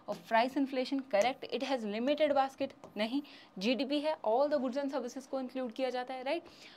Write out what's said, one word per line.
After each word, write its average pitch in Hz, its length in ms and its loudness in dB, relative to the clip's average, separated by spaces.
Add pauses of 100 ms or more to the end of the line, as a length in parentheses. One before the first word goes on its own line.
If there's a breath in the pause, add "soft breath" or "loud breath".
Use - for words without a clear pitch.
of 196 100 -6 (120)
price 240 280 4
inflation। 269 420 0 (120)
Correct। 226 340 2 (120)
It 269 100 -4
has 254 240 -2
limited 285 460 2
basket। 269 360 0 (220)
नहीं, 226 240 -2 (380 loud breath)
जीडीपी 254 420 0
है, 311 140 0 (140)
all 277 240 4
the 302 120 4
goods 269 180 -2
and 277 120 -2
services 254 320 -6
को 269 140 -4
इंक्लूड 254 320 -6
किया 262 180 -2
जाता 247 240 -6
है, 262 80 -8
राइट? 311 280 -4 (260 loud breath)